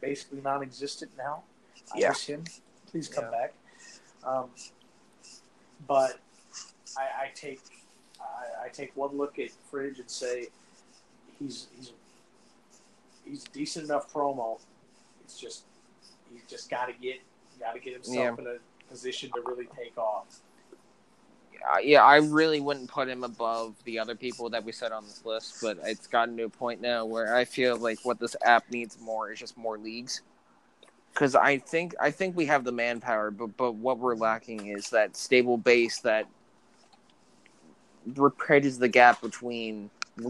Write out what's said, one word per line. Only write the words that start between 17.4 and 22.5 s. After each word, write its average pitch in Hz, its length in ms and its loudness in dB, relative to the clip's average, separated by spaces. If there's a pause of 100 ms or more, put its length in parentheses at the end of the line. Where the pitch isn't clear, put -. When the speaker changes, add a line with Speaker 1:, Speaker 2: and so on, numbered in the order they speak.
Speaker 1:
gotta 113 200 -10
get 127 160 -12
himself 123 220 -8
Speaker 3:
Yeah. 123 220 0
Speaker 1:
in 123 80 -14
a - 440 -16
position 127 440 -10
to 123 60 -6
really 123 340 -10
take 117 220 -14
off. 107 440 -6 (1300)
Speaker 3:
Uh, 90 60 6
yeah, 131 240 8
I 135 140 12
really 151 440 4